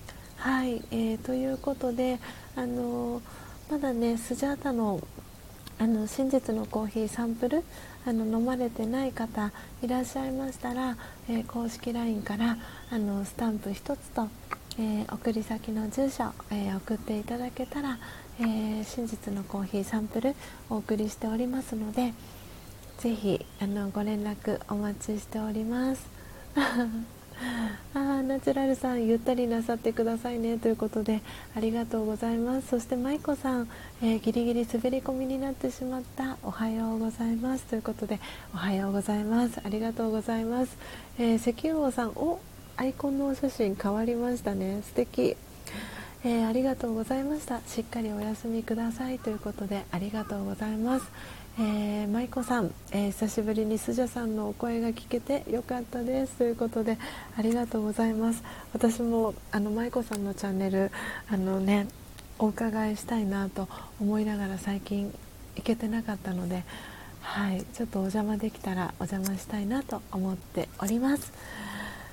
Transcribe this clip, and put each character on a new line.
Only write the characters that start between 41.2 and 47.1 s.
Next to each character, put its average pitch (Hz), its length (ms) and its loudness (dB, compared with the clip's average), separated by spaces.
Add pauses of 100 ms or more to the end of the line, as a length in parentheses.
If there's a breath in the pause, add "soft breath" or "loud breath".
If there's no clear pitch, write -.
ー、 - 20 8
石 226 180 2 (140)
油 320 100 4
王 285 120 4
さ 240 160 2
ん、 - 100 0
「お、 339 240 2 (380)
ア 247 80 2
イ 262 80 0
コ 285 160 0
ン 269 80 2
の 277 80 2
お 269 80 2
写 262 160 2
真 202 240 2
変 196 180 2
わ 214 120 2
り 240 100 2
ま 240 200 2
し 240 80 -2
た 202 120 0
ね。 190 320 0
素 - 80 -14
敵。 - 420 2 (880 loud breath)
え 233 180 4
ー、 220 60 4
あ 226 40 2
り 254 100 4
が 262 120 4
と 254 140 -2
う 220 60 0
ご 220 100 0
ざ 262 140 0